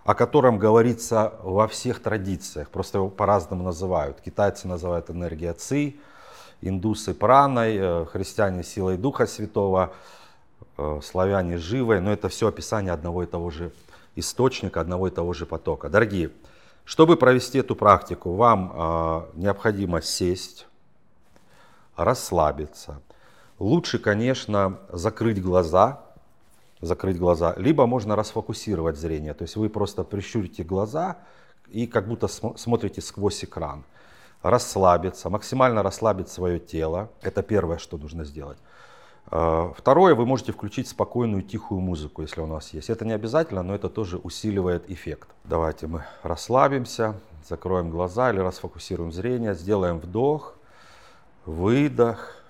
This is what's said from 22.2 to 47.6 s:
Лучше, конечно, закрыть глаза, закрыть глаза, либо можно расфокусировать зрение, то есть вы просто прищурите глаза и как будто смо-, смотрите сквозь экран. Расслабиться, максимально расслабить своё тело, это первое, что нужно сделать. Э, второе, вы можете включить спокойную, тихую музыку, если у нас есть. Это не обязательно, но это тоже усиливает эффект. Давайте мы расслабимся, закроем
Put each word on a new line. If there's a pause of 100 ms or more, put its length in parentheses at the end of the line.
Лучше,
конечно, (140)
закрыть
глаза, (840)
закрыть
глаза,
либо
можно
расфокусировать
зрение,
то
есть
вы
просто
прищурите
глаза (580)
и
как
будто
смо-,
смотрите
сквозь
экран. (580)
Расслабиться,
максимально
расслабить
своё
тело, (140)
это
первое,
что
нужно
сделать. (720)
Э,
второе,
вы
можете
включить
спокойную,
тихую
музыку,
если
у
нас
есть.
Это
не
обязательно,
но
это
тоже
усиливает
эффект. (160)
Давайте
мы (180)
расслабимся, (340)
закроем